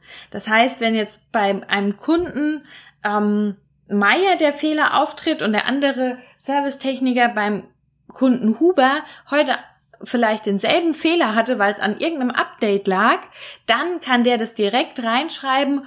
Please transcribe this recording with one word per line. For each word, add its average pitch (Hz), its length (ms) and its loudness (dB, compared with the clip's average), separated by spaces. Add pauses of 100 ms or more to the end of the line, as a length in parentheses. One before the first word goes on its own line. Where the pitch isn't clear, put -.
(300)
Das 202 180 -10
heißt, 233 320 2
wenn 226 140 0
jetzt - 380 -4
bei 196 360 0
einem 202 300 -2
Kunden, 302 640 -2 (400)
ähm, 208 520 0 (320)
Meier 269 520 2
der 294 140 2
Fehler 302 480 0
auftritt 311 400 -2
und 214 120 0
der - 140 0
andere 254 520 -2 (180)
Servicetechniker 262 920 -2
beim 208 340 -2 (500)
Kunden 226 460 0
Huber 285 320 4 (400)
heute 277 220 2 (500)
vielleicht 226 420 -2
denselben 294 480 2
Fehler 320 400 0
hatte, 226 240 0
weil 202 160 2
es - 60 -10
an 208 180 -2
irgendeinem 277 340 -2
Update - 540 -2
lag, 214 360 2 (440)
dann 302 360 0
kann 247 220 2
der 247 140 4
das 226 160 -4
direkt 220 480 0
reinschreiben 277 840 0